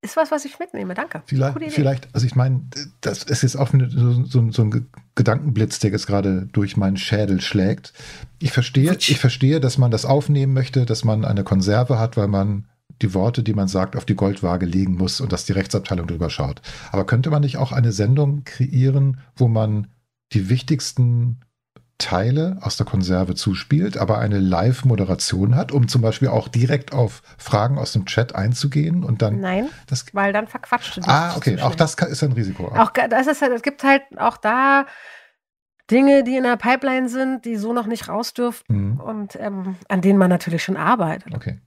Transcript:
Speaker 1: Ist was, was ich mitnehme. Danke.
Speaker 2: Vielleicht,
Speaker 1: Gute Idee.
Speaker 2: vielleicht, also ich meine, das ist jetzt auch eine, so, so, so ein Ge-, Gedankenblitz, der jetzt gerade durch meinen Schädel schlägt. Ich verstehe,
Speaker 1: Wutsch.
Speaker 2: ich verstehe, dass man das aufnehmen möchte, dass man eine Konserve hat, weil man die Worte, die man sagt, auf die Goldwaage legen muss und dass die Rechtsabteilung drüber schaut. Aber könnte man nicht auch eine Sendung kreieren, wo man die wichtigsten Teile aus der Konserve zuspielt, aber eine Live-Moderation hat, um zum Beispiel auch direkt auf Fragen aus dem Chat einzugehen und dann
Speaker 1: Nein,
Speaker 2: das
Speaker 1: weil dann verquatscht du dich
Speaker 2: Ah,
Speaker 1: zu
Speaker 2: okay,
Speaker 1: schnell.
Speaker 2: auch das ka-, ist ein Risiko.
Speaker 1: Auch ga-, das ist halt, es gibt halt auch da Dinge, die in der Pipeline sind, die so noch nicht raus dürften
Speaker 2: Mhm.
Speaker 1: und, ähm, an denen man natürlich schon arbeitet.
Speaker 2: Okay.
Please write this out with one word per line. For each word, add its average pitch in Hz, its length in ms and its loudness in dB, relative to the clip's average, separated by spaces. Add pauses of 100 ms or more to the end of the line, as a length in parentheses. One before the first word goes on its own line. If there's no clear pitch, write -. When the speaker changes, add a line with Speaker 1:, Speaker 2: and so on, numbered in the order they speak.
Speaker 1:
Ist - 160 -6
was, 311 140 2
was 285 120 -2
ich 285 160 -16
mitnehme. 196 360 -8
Danke. 226 320 -8
Speaker 2:
Vielleicht, 135 260 0
Speaker 1:
Gute 175 140 -6
Idee. 202 80 -6
Speaker 2:
vielleicht, 135 380 0
also 117 140 0
ich - 80 -2
meine, 131 280 2 (360)
das - 240 -6
ist - 200 -2
jetzt 131 120 0
auch 139 180 -2
eine, 127 160 4
so, 123 360 2
so, 117 260 2
so 117 120 0
ein 107 80 2
Ge-, 110 100 -2 (340)
Gedankenblitz, 113 640 0
der 104 120 2
jetzt 107 160 -4
gerade 98 440 0
durch 101 240 0
meinen 95 220 0
Schädel 98 420 0
schlägt. - 540 -2 (460)
Ich 151 120 -2
verstehe, 135 400 2
Speaker 1:
Wutsch. - 200 0
Speaker 2:
ich 135 80 2
verstehe, 135 420 2
dass 131 160 0
man 123 140 4
das 101 140 0
aufnehmen 139 480 2
möchte, 127 320 2
dass 113 200 -2
man 110 180 2
eine 101 220 0
Konserve 104 540 2
hat, 113 180 -2
weil 101 100 2
man 101 400 0 (340)
die 92 120 0
Worte, 110 300 0
die 107 100 -2
man 98 160 0
sagt, 95 260 -2
auf 98 100 -6
die 101 100 0
Goldwaage 95 500 0
legen 92 300 0
muss 90 260 -2
und 101 100 -4
dass - 140 -4
die 98 80 -2
Rechtsabteilung 95 540 -2
drüber 82 220 -2
schaut. 71 320 -4 (300)
Aber 95 140 0
könnte 127 240 2
man 151 120 2
nicht 139 160 -2
auch 135 140 -2
eine 120 220 2
Sendung 135 500 2
kreieren, 135 760 0 (160)
wo 127 100 4
man 110 400 0 (460)
die 95 160 0
wichtigsten 123 880 0 (600)
Teile 139 640 0
aus - 140 -4
der - 100 0
Konserve 92 500 0
zuspielt, 101 640 0
aber 104 200 2
eine 107 220 0
Live-Moderation 95 1160 2
hat, - 160 0
um 135 160 2
zum 127 140 2
Beispiel 113 260 0
auch 117 220 0
direkt 131 420 0
auf 120 300 -2 (160)
Fragen 117 400 0
aus 117 160 -4
dem 95 120 0
Chat - 300 -2
einzugehen 147 680 0
und 120 160 0
dann 107 180 0
Speaker 1:
Nein, 196 300 -2 (180)
Speaker 2:
das - 240 -6
Speaker 1:
weil 202 220 0
dann 214 140 0
verquatscht - 500 -6
du 185 40 -8
dich 175 80 -6
Speaker 2:
Ah, 160 220 4
Speaker 1:
zu 175 60 -6
Speaker 2:
okay, 139 160 0
Speaker 1:
schnell. 107 100 -4
Speaker 2:
auch 127 120 0
das 160 200 2
ka-, 175 120 0
ist 147 160 -4
ein 139 100 0
Risiko. 95 340 -4
Speaker 1:
Auch - 260 2
ga-, - 140 0
das 247 200 0
ist 294 140 -2
halt, 262 120 2
es 233 80 -4
gibt 285 220 -6
halt 277 180 4 (160)
auch 233 200 0
da 269 480 2 (1080)
Dinge, 277 320 6
die 247 120 -2
in 254 80 0
der 247 140 2
Pipeline 262 520 0
sind, 262 360 -4
die 233 100 -4
so 214 180 -4
noch 240 140 -2
nicht 226 220 -6
raus 233 240 -6
dürften 110 600 -4
Speaker 2:
Mhm. 139 40 -4
Speaker 1:
und, 208 400 -10
ähm, 190 360 -6 (120)
an 190 140 0
denen 196 180 6
man 180 100 6
natürlich 170 340 0
schon 190 140 -4
arbeitet. 165 560 -2
Speaker 2:
Okay. - 340 -8